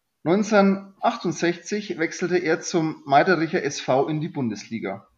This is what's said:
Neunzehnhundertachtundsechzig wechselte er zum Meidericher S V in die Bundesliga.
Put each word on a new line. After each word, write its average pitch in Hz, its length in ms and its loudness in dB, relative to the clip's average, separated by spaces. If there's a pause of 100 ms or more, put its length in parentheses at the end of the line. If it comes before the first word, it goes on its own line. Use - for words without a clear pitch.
(240)
Neunzehnhundertachtundsechzig 196 1700 0
wechselte 165 400 -2
er 160 220 0
zum 160 460 -4
Meidericher 165 580 4
S 139 160 -6
V 135 300 2
in 156 100 -2
die 156 80 -4
Bundesliga. 104 800 -6 (100)